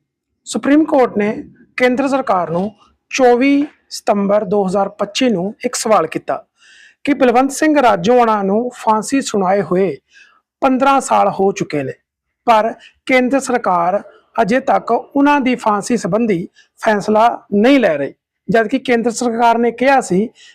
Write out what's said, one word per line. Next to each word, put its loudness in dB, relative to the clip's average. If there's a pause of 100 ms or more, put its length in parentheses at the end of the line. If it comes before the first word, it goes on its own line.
(460)
ਸੁਪਰੀਮ 2
ਕੋਰਟ 0
ਨੇ -2 (460)
ਕੇਂਦਰ 0
ਸਰਕਾਰ -2
ਨੂੰ -4 (380)
ਚੌਵੀ 2 (220)
ਸਤੰਬਰ -2
ਦੋ -2
ਹਜ਼ਾਰ -2
ਪੱਚੀ -4
ਨੂੰ -4 (120)
ਇੱਕ -8
ਸਵਾਲ 0
ਕੀਤਾ -8 (580)
ਕਿ 0
ਬਲਵੰਤ 2
ਸਿੰਘ 0
ਰਾਜੋਆਣਾ 2
ਨੂੰ -2
ਫਾਂਸੀ -2
ਸੁਣਾਏ 0
ਹੋਏ -2 (680)
ਪੰਦਰਾਂ 2
ਸਾਲ 0
ਹੋ 0
ਚੁੱਕੇ -6
ਨੇ, -8 (520)
ਪਰ 2 (320)
ਕੇਂਦਰ 0
ਸਰਕਾਰ -2 (400)
ਅਜੇ 0
ਤੱਕ -2
ਉਹਨਾਂ 0
ਦੀ -2
ਫਾਂਸੀ -2
ਸੰਬੰਧੀ -2 (320)
ਫੈਸਲਾ 0
ਨਹੀਂ 4
ਲੈ 0
ਰਹੀ, -6 (360)
ਜਦ 2
ਕਿ -2
ਕੇਂਦਰ -2
ਸਰਕਾਰ 0
ਨੇ 0
ਕਿਹਾ 2
ਸੀ -2 (260)